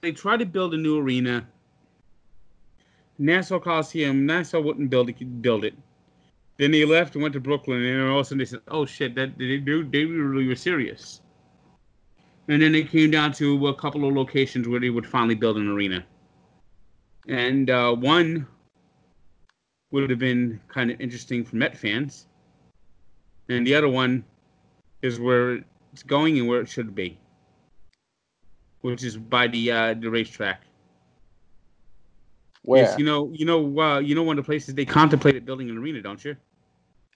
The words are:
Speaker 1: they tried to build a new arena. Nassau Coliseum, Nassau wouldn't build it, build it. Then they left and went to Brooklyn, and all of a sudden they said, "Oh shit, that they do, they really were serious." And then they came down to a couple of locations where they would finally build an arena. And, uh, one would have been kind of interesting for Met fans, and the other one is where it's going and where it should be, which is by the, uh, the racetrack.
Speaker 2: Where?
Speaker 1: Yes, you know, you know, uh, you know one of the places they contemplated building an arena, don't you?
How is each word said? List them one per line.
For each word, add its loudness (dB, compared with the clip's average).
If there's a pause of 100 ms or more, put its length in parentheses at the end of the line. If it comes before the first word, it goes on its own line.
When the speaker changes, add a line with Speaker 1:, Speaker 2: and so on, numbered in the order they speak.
Speaker 1:
they -4
tried -2
to 0
build -4
a -2
new 0
arena. -2 (1700)
Nassau 0
Coliseum, 0
Nassau -2
wouldn't -2
build 2
it, -12
build 2
it. -4 (800)
Then 2
they 4
left 2
and -2
went -4
to -6
Brooklyn, -4
and 0
all 2
of 0
a -2
sudden -6
they -2
said, -14
"Oh -2
shit, -6
that -6
they -4
do, -2
they 0
really -2
were 0
serious." -6 (1300)
And 4
then 6
they 4
came 4
down 2
to 0
a 0
couple -4
of 0
locations -2
where 0
they 0
would -4
finally 2
build 0
an -2
arena. -2 (1200)
And, 0
uh, 4
one 2 (1500)
would -2
have -2
been 0
kind -2
of -8
interesting -6
for -10
Met -2
fans, -6 (1200)
and 0
the 2
other 4
one 0 (800)
is -4
where 0 (300)
it's -20
going 2
and 0
where 0
it -8
should -8
be, -8 (1600)
which -6
is -8
by 0
the, -2
uh, 0
the -8
racetrack. -4 (2000)
Speaker 2:
Where? 6
Speaker 1:
Yes, 2
you 2
know, 0
you -4
know, 2
uh, 4
you 0
know 2
one 0
of -4
the -8
places -4
they -2
contemplated 4
building -10
an -8
arena, -8
don't -14
you? -10 (800)